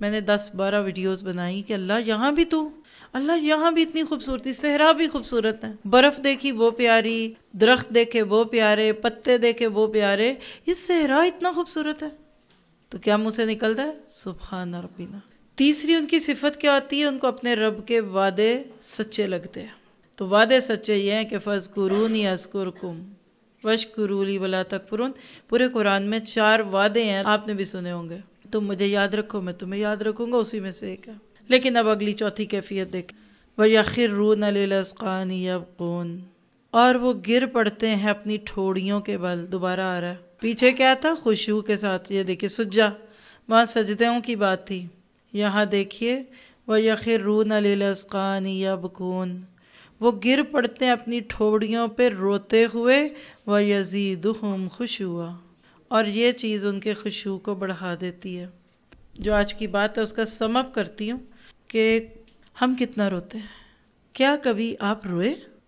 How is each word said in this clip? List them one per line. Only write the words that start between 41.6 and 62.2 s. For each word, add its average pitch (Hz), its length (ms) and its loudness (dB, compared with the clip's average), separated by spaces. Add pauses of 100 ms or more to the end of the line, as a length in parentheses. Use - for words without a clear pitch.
के 208 140 0
साथ। 185 340 -4
ये 196 140 0
देखिए 185 260 -4
सुज्जा, 214 400 2 (580)
वहाँ 226 180 6
सजदों 233 540 0
की 233 160 -4
बात 190 240 2
थी, 185 200 -8 (520)
यहाँ 208 360 0
देखिए 226 560 -2 (420)
वयखिरून 220 880 2
लिल 202 300 2
अस्कानी 190 760 -2
यबकून, 185 800 -4 (600)
वो 233 120 4
गिर 240 300 2
पड़ते 254 420 -2
हैं 254 80 4
अपनी 240 260 -2 (100)
ठोड़ियों 220 600 0
पे 247 220 2
रोते 202 540 2
हुए, 233 340 4 (480)
वयज़ीदुहुम 202 1200 0
खुशूआ, 180 580 -6 (640)
और 220 180 2
ये 233 240 2
चीज़ 214 340 -4
उनके 202 280 -4
खुशू 202 440 -8
को 202 180 -6
बढ़ा 185 400 -6
देती 180 380 -10
है। 180 140 -12 (680)
जो 208 160 0
आज 202 200 2
की 214 160 -6
बात 208 280 -2
है 220 60 -2
उसका 214 240 -4
sum 226 320 -2
up 262 160 -4
करती 208 340 -6
हूँ 254 100 -6 (500)
कि 226 540 0 (340)